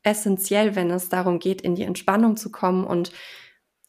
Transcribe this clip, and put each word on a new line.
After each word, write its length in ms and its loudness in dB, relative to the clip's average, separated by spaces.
essentiell, 680 2
wenn 160 0
es 160 -2
darum 320 0
geht, 220 -2
in 140 0
die 80 -2
Entspannung 520 2
zu 160 -8
kommen 320 0
und 300 -2